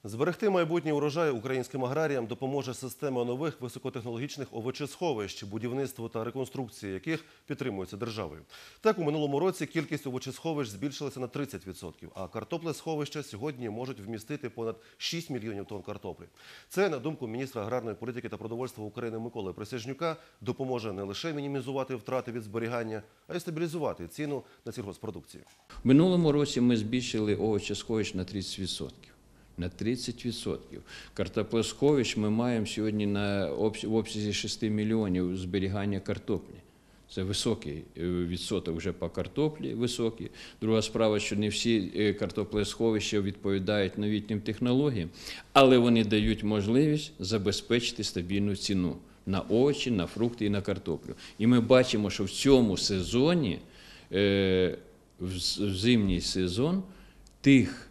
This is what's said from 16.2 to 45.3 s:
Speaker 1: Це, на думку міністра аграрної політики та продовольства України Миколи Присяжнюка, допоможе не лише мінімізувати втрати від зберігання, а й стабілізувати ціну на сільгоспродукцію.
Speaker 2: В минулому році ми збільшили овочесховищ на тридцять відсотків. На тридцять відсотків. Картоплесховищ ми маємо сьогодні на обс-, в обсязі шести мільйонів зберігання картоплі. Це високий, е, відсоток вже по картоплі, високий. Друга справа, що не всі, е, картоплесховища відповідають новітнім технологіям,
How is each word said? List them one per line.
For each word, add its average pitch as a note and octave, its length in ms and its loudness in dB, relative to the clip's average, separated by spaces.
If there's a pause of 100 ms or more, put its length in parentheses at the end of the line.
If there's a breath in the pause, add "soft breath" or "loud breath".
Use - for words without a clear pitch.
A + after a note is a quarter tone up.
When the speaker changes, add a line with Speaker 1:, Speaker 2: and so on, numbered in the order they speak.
Speaker 1:
Це, F#3+ 200 0
на C#3+ 100 -2
думку C3+ 280 -6
міністра A#2+ 340 -6
аграрної A2+ 340 -4
політики A#2 340 -8
та G#2 80 -8
продовольства A2+ 460 -8
України A2+ 360 -8
Миколи A2 340 -6
Присяжнюка, C3 640 -6 (260 loud breath)
допоможе A#2+ 520 -4
не G2 100 -6
лише G2+ 300 -6
мінімізувати C3+ 640 -4
втрати B2 360 -4
від A2+ 120 -6
зберігання, A2+ 580 -4 (260 soft breath)
а E3+ 80 -8
й F3 40 -4
стабілізувати D#3 680 -4
ціну D3 360 -6 (220 soft breath)
на A#2 60 -8
сільгоспродукцію. F#2 720 -10 (400 loud breath)
Speaker 2:
В A#2 40 4
минулому E3 440 8
році C#3+ 300 2
ми B2 160 6
збільшили G#2+ 580 0
овочесховищ G#2 800 -2
на F#2 100 -2
тридцять F#2+ 360 -6
відсотків. - 540 -8 (440 soft breath)
На F2 120 -4
тридцять A#2+ 560 -4
відсотків. - 580 -6 (300 loud breath)
Картоплесховищ A2+ 1040 0
ми G#2+ 120 2
маємо A2+ 360 0
сьогодні G#2+ 400 -2
на G2+ 460 0
обс-, G#2+ 360 -2
в A2 80 0
обсязі G#2+ 380 -2
шести G#2+ 360 -4
мільйонів G#2 680 0
зберігання G2 600 -2
картоплі. - 560 -4 (540 soft breath)
Це F#2+ 140 -4
високий, F#2+ 600 -2 (140)
е, D2+ 60 -6
відсоток F2+ 760 -2
вже F2 140 -4
по E2+ 180 -6
картоплі, C3+ 640 -4
високий. A#2 580 -2 (300 loud breath)
Друга A2 200 4
справа, G#2+ 380 4
що G#2 160 -2
не G#2 140 2
всі, G#2+ 460 2
е, G2+ 180 4
картоплесховища G#2+ 1080 0
відповідають G2 760 0
новітнім G#2 440 0
технологіям, B2 680 2 (440 loud breath)